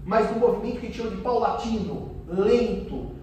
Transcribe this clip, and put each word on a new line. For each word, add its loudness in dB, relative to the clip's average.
mas 4
num -2
movimento 2
que -8
a -8
gente -10
chama -4
de -8
paulatino, 0
lento. 2